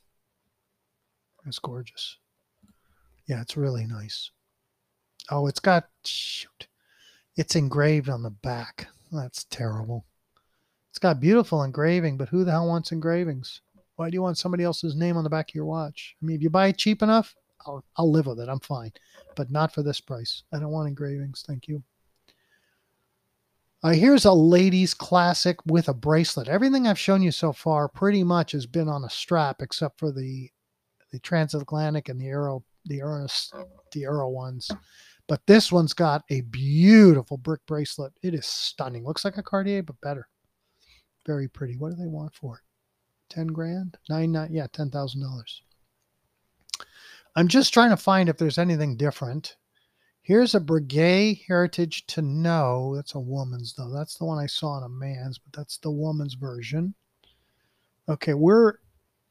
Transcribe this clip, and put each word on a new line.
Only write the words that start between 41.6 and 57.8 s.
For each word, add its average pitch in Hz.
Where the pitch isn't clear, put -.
What 151
do 175
they 170
want 156
for 123
it? -
Ten 165
grand? 165
Nine, 160
nine, 156
yeah, 151
ten 151
thousand 135
dollars. 131
I'm 175
just 262
trying 233
to 196
find 190
if 156
there's 156
anything 151
different. 139
Here's 220
a 208
Breguet 160
Heritage 175
to -
Know. 139
That's 143
a 139
woman's, 127
though. 123
That's 143
the 170
one 160
I 143
saw 143
in 131
a 123
man's, 131
but -
that's -
the 156
woman's 147
version. 131